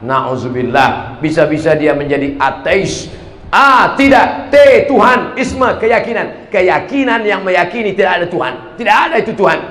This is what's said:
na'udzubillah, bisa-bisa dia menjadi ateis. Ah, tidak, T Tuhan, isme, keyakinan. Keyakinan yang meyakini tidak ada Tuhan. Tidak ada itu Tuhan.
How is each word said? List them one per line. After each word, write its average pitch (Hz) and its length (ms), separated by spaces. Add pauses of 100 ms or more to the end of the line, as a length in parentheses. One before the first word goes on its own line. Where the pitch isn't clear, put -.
na'udzubillah, 127 1120
bisa-bisa 156 560
dia 147 240
menjadi 139 400
ateis. 160 720 (400)
Ah, 247 480
tidak, 269 560
T 277 320
Tuhan, 233 560
isme, 262 240 (160)
keyakinan. 226 720
Keyakinan 214 720
yang 196 160
meyakini 185 560
tidak 180 240
ada 170 80
Tuhan. 127 240 (240)
Tidak 220 160 (160)
ada 311 80
itu 214 160
Tuhan. 165 240 (140)